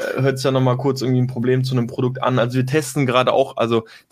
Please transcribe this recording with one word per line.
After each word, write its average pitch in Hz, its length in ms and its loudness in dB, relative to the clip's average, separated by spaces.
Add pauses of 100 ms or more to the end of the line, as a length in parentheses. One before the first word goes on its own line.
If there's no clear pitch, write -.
(200)
hört 131 180 2
sich 131 60 -6
ja 139 60 2
nochmal 127 260 2
kurz 131 260 -2
irgendwie 127 180 0
ein 123 80 0
Problem 127 360 0
zu 131 100 -2
einem 120 120 0
Produkt 127 360 -4
an. 127 160 0
Also 123 180 0
wir 131 100 2
testen 147 400 -2
gerade 123 260 2
auch, 135 240 0
also 113 280 0 (280)